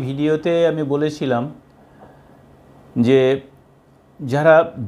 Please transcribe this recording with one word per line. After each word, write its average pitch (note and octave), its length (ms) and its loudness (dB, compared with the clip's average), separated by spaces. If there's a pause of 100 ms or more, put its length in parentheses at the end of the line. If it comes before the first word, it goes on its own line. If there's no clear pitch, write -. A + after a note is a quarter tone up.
ভিডিওতে D3+ 460 -2 (180)
আমি D#3 120 -6 (100)
বলেছিলাম C#3+ 520 -2 (1600)
যে C3 140 4 (1000)
যারা D3 360 4 (320)